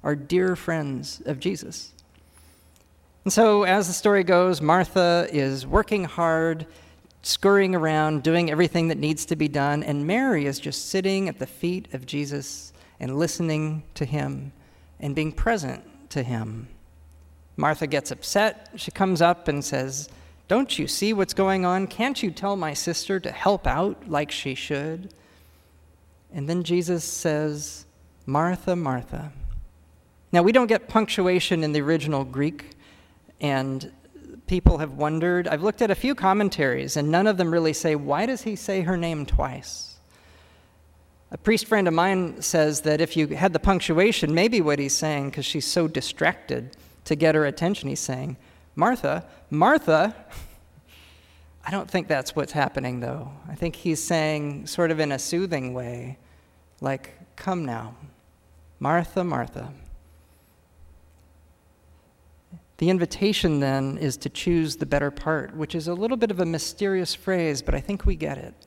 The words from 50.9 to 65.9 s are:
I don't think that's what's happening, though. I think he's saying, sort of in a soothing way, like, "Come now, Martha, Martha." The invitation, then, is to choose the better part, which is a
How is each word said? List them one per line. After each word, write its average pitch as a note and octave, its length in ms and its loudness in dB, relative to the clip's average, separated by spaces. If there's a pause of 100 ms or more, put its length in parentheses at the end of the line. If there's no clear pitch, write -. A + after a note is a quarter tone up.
I - 60 -6
don't G3 180 -4
think F3+ 200 -4
that's C3+ 260 0
what's C#3+ 160 -2
happening, C3 480 -2
though. B2+ 320 -8 (160)
I E3+ 80 -12
think E3+ 220 -6
he's D#3 260 -2
saying, D3+ 640 -2
sort E3+ 240 0
of D#3 80 -2
in D3+ 120 0
a C3 80 -4
soothing D#3+ 540 -4
way, B2 440 -10 (640)
like, C3+ 320 -6 (240)
"Come F3+ 280 -4
now, A2+ 300 -8 (840)
Martha, E3 440 0
Martha." C3 480 -4 (3000)
The D#3+ 120 2
invitation, F3+ 720 2
then, C3+ 360 0
is C#3 200 -2
to - 120 -6
choose E3 480 0
the - 80 -4
better C#3+ 260 0
part, C#3+ 440 -4
which D#3 200 -6
is D#3+ 120 -4
a F3 60 -4